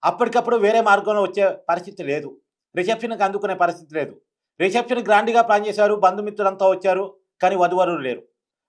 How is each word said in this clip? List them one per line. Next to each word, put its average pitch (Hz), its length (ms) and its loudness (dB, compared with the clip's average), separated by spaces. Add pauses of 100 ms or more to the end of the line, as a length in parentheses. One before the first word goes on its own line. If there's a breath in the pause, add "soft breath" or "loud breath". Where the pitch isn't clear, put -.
అప్పటికప్పుడు 233 640 0
వేరే 220 160 4
మార్గంలో 208 440 2
వచ్చే 190 200 -2 (220)
పరిస్థితి 175 440 -6
లేదు, 147 180 -6 (460)
రిసెప్షన్కి 220 520 -2
అందుకునే 196 360 -4
పరిస్థితి 170 360 -4
లేదు. 139 160 -6 (460)
రిసెప్షన్ 240 460 -2
గ్రాండ్గా 220 360 4
ప్లాన్ 214 260 2
చేశారు, 208 260 2 (100)
బంధుమిత్రులంతా 196 680 0
వచ్చారు, 190 300 -2 (360)
కానీ 185 220 2
వధువరులు 175 440 0
లేరు. 123 160 -6 (460)